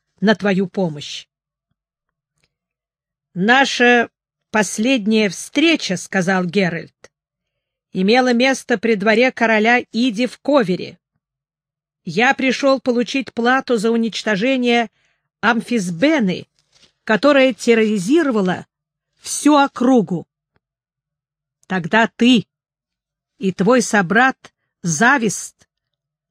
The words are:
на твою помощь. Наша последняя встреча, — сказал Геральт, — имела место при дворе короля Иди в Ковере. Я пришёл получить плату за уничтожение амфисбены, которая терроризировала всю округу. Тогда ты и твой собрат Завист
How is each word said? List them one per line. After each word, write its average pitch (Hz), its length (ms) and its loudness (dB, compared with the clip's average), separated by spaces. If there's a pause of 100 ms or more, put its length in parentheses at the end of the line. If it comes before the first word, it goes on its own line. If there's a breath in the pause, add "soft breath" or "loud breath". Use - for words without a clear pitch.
(200)
на 208 140 2
твою 196 340 -2
помощь. 151 580 -8 (2000)
Наша 240 760 2 (400)
последняя 220 800 0
встреча, — 294 680 -2
сказал 185 480 -2
Геральт, — 170 680 -6 (800)
имела 240 400 2
место 247 440 0
при 233 200 -2
дворе 220 340 2
короля 226 600 0
Иди 233 340 -2
в - 140 -14
Ковере. 220 580 -2 (1040)
Я 226 320 0
пришёл 269 460 0
получить 247 520 -4
плату 247 440 0
за 226 160 -2
уничтожение 233 1000 -2 (520)
амфисбены, 220 1040 -2 (560 soft breath)
которая 262 500 2
терроризировала 220 1120 0 (540)
всю - 340 0
округу. 247 720 0 (1400)
Тогда 185 480 0
ты 240 300 2 (920)
и 190 140 -4
твой 233 280 2
собрат 214 720 -2 (300)
Завист 226 840 -2 (640)